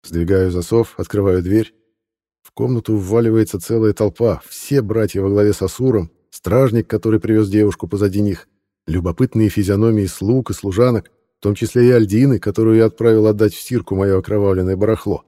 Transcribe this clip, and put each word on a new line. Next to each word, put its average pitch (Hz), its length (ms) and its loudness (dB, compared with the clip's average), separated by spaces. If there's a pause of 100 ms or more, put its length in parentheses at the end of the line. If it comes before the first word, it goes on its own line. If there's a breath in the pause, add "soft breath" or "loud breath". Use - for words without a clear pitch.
Сдвигаю 92 480 0
засов, 95 460 -2
открываю 95 440 0
дверь. 101 320 -2 (720)
В - 80 -20
комнату 117 460 -4
вваливается 110 600 0
целая 110 340 0
толпа, 104 540 -2
все - 340 -4
братья 107 400 -2
во 98 80 0
главе 104 240 4
с - 80 -6
Асуром, 98 500 -2 (180)
стражник, 123 580 0
который 110 320 -2
привёз 107 300 0
девушку 101 380 0
позади 101 340 -2
них, 101 260 -4 (380)
любопытные 92 640 0
физиономии 104 560 0
слуг 107 440 -2
и 107 40 -6
служанок, 104 560 -2 (300)
в - 40 -20
том 104 120 0
числе 120 320 2
и 123 40 6
Альдины, 113 480 2
которую 110 380 2
я 113 80 6
отправил 110 420 2
отдать 107 260 2
в - 80 -16
стирку - 340 -6
моё 95 240 0
окровавленное 95 560 -2
барахло. 104 520 -2